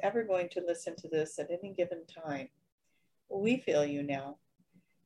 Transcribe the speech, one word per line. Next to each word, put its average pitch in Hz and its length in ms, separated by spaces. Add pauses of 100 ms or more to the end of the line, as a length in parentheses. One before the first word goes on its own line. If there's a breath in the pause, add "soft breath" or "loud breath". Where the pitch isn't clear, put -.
ever 220 200
going 185 260
to 175 180
listen 170 300
to 170 100
this 156 320
at 147 120
any 190 220
given 175 340
time, 143 420 (800)
we 214 280
feel 147 280
you 143 180
now. 139 340 (680)